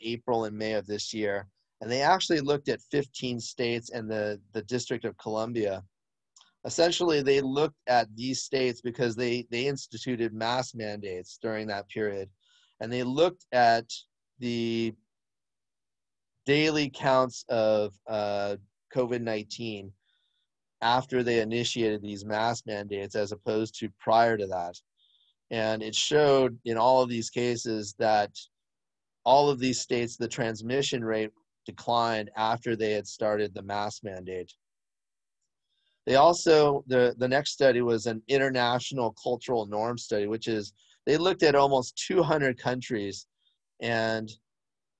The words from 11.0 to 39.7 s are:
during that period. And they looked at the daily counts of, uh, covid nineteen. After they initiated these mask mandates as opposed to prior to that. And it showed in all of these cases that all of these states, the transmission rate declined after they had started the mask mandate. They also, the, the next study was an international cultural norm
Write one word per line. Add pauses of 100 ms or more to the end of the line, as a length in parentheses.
during
that
period. (520)
And
they
looked
at (520)
the (1500)
daily
counts
of, (140)
uh, (360)
covid
nineteen. (880)
After
they
initiated
these
mask
mandates
as
opposed
to (100)
prior
to
that. (760)
And
it
showed
in
all
of
these
cases
that (920)
all
of
these
states,
the
transmission
rate (360)
declined
after
they
had
started
the
mask
mandate. (1500)
They
also,
the,
the
next
study
was
an
international
cultural
norm